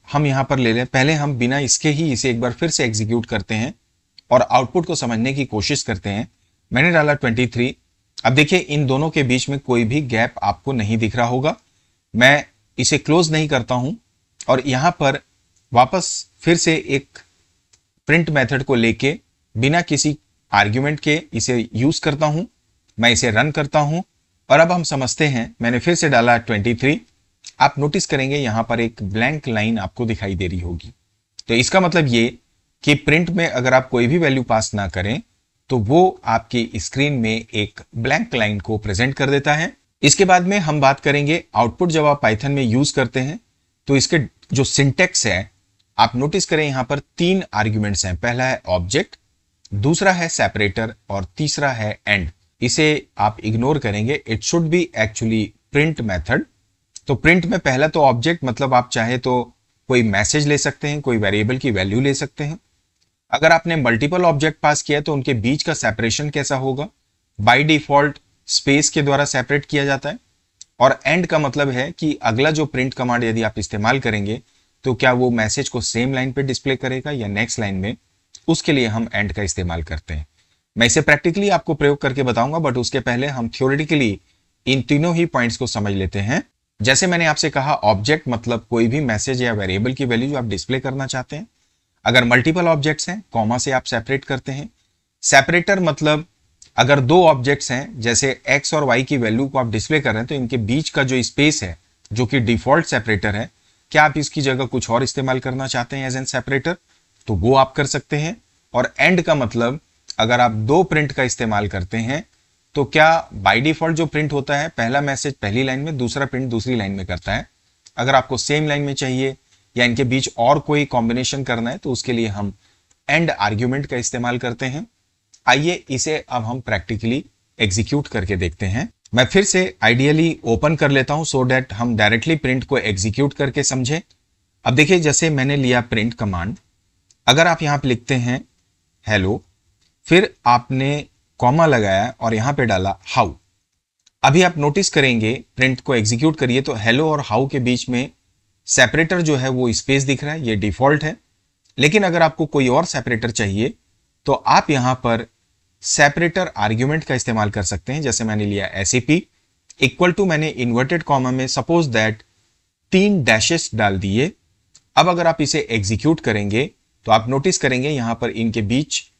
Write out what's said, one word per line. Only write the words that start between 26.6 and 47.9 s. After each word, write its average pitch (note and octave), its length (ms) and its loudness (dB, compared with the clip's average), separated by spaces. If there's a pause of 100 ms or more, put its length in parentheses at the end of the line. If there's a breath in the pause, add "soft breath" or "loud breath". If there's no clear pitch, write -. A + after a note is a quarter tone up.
थ्री। C#3 240 0 (600)
आप C#3 200 2
नोटिस D3 260 0
करेंगे C3+ 320 0
यहाँ A2+ 260 -2
पर A#2 160 -2
एक A2+ 240 -4
ब्लैंक A#2 440 -2
लाइन A2 320 0
आपको G2 260 -6
दिखाई G#2 300 -4
दे F2+ 120 -2
रही F2 120 -4
होगी। F2 320 -8 (560)
तो A#2+ 60 0
इसका B2 260 4
मतलब E3 280 2
ये A#2 300 2 (460)
कि D3 120 4
प्रिंट E3 340 2
में E3+ 180 0
अगर B2+ 260 0
आप C3 160 2
कोई A#2+ 180 2
भी D#3 100 2
वैल्यू C3+ 260 2
पास A2 300 -2
ना G2+ 160 -4
करें G#2 320 -4 (480)
तो C3 100 0
वो E3 460 4
आपकी A#2 520 -2
स्क्रीन C#3+ 360 -2
में A2+ 400 -2
एक G#2 260 -4 (180)
ब्लैंक C#3+ 380 -2
लाइन G#2 240 0
को G#2+ 180 -4
प्रेजेंट G#2+ 380 -2
कर C3+ 140 0
देता C#3+ 260 2
है। E3+ 160 -4 (320)
इसके F#3+ 220 4
बाद F3+ 220 4
में G3+ 120 0
हम D3+ 220 -2
बात C3+ 180 4
करेंगे D3 440 0 (120)
आउटपुट A#2+ 340 0
जब D#3 160 2
आप C#3+ 160 2
Python A2 280 0
में C#3 140 0
यूज़ B2+ 320 2
करते C3 240 0
हैं D3 200 -6 (480)
तो C#3 100 2
इसके D#3 220 2 (340)
जो C3 100 2
सिंटैक्स C#3 640 0
है F#2+ 220 -2 (480)
आप A#2 180 2
नोटिस D3+ 300 0
करें D#3 220 0
यहाँ C3 160 -2
पर C#3+ 160 -2 (180)
तीन F3+ 260 2 (100)
आर्ग्यूमेंट्स G#2 520 0